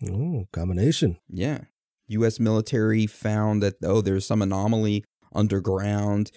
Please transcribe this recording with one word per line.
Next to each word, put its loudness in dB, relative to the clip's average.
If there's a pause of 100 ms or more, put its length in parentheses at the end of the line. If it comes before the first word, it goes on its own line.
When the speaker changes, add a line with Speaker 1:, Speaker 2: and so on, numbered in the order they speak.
(100)
Speaker 1:
Oh, -4
combination. 0 (100)
Speaker 2:
Yeah. -4 (480)
U 0
S 0
military 2
found 0
that, 0
oh, 2
there's 0
some 0
anomaly 0 (300)
underground. 0